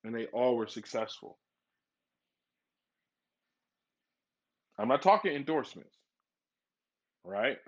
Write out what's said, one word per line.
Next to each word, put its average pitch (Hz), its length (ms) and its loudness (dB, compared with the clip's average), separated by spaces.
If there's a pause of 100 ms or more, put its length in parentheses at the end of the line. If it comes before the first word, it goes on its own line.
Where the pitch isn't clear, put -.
and 113 100 -8
they 113 120 -4
all 123 300 2
were 110 120 -2
successful. - 680 -8 (3500)
I'm 107 100 0
not 139 140 4
talking 196 300 6
endorsements, 143 640 -4 (1300)
right? 101 440 -2